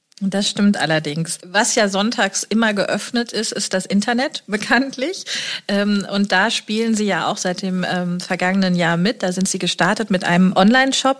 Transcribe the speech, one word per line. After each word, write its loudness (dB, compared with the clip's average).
Das -2
stimmt 2
allerdings. -2
Was 0
ja 4
sonntags 0
immer 0
geöffnet -2
ist, -4
ist -6
das -2
Internet, -2
<laughs> -20
bekanntlich. -2
Ähm, 0
und 2
da 4
spielen -2
Sie 0
ja 0
auch -2
seit -4
dem, -2
ähm, -2
vergangenen 0
Jahr 2
mit. 0
Da 0
sind 0
Sie -4
gestartet 0
mit 0
einem 4
Online-Shop. 4